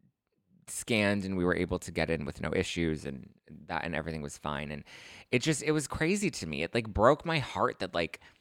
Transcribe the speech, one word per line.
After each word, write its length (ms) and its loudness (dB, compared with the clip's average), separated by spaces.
scanned, 560 2
and 140 -2
we 80 4
were 100 4
able 240 0
to 100 -8
get 200 0
in 160 0
with 160 -8
no 120 -2
issues, 520 0
and 240 -8
that, 180 -4
and 100 -2
everything 260 -4
was 160 -8
fine. 340 -4
And 120 -8
it 80 4
just, 240 2
it 80 2
was 160 0
crazy 420 0
to 160 -6
me. 180 -2
It, 100 -4
like, 160 0
broke 360 6
my 140 0
heart 400 0
that, 160 -4
like, 240 0